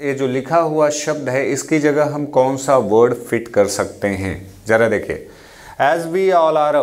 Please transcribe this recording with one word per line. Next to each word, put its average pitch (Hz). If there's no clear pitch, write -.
ये 139
जो 131
लिखा 135
हुआ 156
शब्द 147
है, 127
इसकी 147
जगह 147
हम 147
कौन 135
सा 139
word 117
fit 117
कर 101
सकते -
हैं। 95
ज़रा 113
देखिए, -
as 151
we 185
all 160
are 151